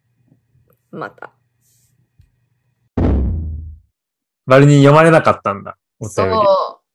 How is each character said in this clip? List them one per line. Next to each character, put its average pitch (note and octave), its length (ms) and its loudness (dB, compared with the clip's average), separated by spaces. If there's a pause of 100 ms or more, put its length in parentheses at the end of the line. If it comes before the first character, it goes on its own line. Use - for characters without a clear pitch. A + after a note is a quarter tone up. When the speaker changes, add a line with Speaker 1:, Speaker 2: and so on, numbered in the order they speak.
(920)
Speaker 1:
ま C#3 180 -16
た。 - 220 -20 (3250)
Speaker 2:
バ C3 140 4
ル C#3+ 60 4
ニ D3 100 4
ー - 20 4
読 C#3 160 4
ま D#3 80 6
れ E3 80 4
な D#3+ 120 2
か G#2+ 100 0
っ - 100 -8
た G2+ 100 -6
ん G2 120 -14
だ、 - 120 -18 (220)
お A2 60 -14
便 G#2 40 -14
り。 G2 60 -18
Speaker 3:
そ F3 680 -2
う、 - 140 -20